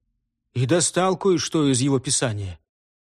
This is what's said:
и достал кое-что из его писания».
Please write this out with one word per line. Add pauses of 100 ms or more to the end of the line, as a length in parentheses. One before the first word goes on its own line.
(540)
и
достал
кое-что
из
его
писания». (480)